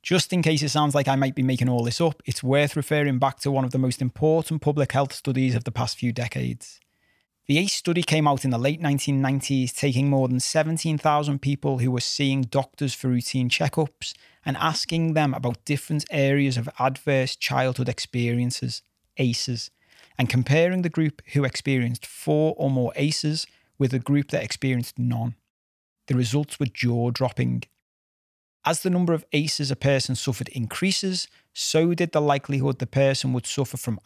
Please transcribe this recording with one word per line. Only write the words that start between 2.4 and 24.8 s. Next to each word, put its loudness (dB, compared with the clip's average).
worth 2
referring 0
back 0
to -2
one 2
of -4
the 0
most 0
important 0
public 0
health 0
studies 0
of -2
the -6
past -4
few -2
decades. -6
The 4
ace 0
study 0
came 2
out 2
in 2
the 2
late 0
nineteen 0
nineties, 0
taking 0
more 2
than 0
seventeen 0
thousand 0
people 0
who 2
were 0
seeing 0
doctors -2
for -4
routine 0
checkups -2
and -2
asking 0
them 2
about -4
different -2
areas 2
of -4
adverse 0
childhood 0
experiences, -2
aces, -2
and 2
comparing 2
the 0
group 0
who 2
experienced -2
four 0
or 0
more 0
aces -2
with 2
the -2
group 0
that -2
experienced -4